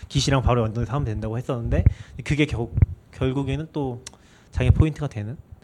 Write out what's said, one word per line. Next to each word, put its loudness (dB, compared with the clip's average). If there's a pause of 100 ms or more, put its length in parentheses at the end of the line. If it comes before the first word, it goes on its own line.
깃이랑 2
바로 4
연동해서 -2
하면 -2
된다고 -4
했었는데 0 (400)
그게 2
결-, -2 (460)
결국에는 -2
또 -4 (480)
장애 4
포인트가 0
되는. -8 (260)